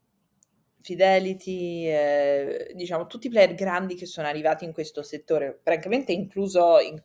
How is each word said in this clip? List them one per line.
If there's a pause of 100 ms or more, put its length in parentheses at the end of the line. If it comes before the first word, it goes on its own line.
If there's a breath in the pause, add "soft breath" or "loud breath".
(800)
Fidelity,
eh,
diciamo,
tutti
i
player
grandi
che
sono
arrivati
in
questo
settore,
francamente
incluso,
in-,